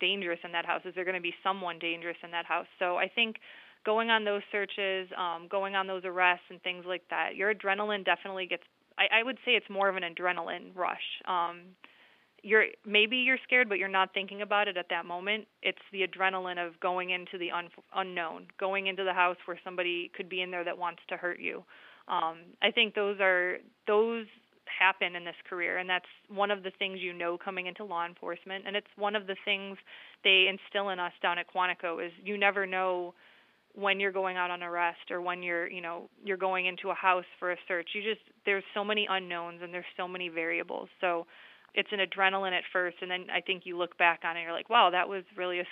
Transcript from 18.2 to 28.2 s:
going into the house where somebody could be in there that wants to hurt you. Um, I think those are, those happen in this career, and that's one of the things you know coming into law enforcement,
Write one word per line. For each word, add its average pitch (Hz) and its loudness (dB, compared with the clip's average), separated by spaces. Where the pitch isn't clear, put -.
going 196 0
into 190 -2
the 185 2
house 180 4
where 175 -8
somebody 175 -2
could 185 -8
be 185 -4
in 185 -4
there 175 -4
that 175 -4
wants 170 -4
to 180 -6
hurt 175 -4
you. 175 -6
Um, 165 0
I 214 6
think 214 2
those 202 0
are, 185 4
those 226 4
happen 185 2
in 175 -8
this 170 -8
career, 180 -2
and 180 -4
that's 180 0
one 202 0
of 196 0
the 190 -4
things 190 -4
you 180 -4
know 175 -2
coming 185 -6
into 180 -10
law 175 -4
enforcement, 180 -10